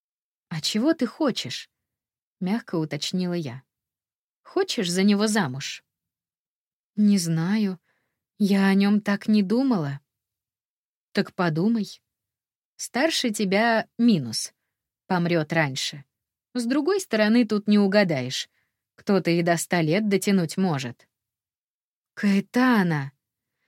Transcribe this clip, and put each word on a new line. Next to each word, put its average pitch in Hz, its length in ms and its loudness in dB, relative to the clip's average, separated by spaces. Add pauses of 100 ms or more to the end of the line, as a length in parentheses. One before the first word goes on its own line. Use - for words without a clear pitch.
(480)
"А 160 120 -8
чего 262 340 0
ты 262 120 -2
хочешь?" - 640 -6 (720)
мягко 190 360 -4
уточнила 175 580 -4
я. 135 280 -8 (800)
"Хочешь 254 480 -4
за 180 120 0
него 208 240 4
замуж?" 143 580 -4 (1120)
"Не 202 220 4
знаю. 175 600 -2 (600)
Я 196 300 2
о 190 60 4
нём 202 280 4
так 202 260 -2
не 214 140 4
думала". 190 580 -2 (1120)
"Так - 220 -4
подумай. 190 680 -2 (760)
Старше 269 540 -2
тебя 220 560 0 (120)
минус. 160 560 0 (520)
Помрёт 170 460 -2
раньше. 143 520 -2 (540)
С 240 80 -4
другой 302 340 0
стороны, 220 460 2
тут 208 220 -2
не 208 100 4
угадаешь. 185 720 0 (480)
Кто-то 185 340 0
и 170 120 2
до 170 140 2
ста 175 240 -2
лет 180 280 0
дотянуть 190 480 0
может". 139 520 -4 (1080)
"Каэтана!" 196 960 0 (560)